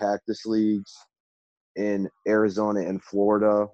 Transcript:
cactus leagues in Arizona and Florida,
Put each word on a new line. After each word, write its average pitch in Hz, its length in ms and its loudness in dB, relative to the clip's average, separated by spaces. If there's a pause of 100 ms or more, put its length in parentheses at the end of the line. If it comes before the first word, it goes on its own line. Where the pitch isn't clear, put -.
cactus 104 460 -4
leagues 107 440 0 (880)
in 101 320 -2 (180)
Arizona 107 540 2
and 95 240 -6
Florida, 104 680 2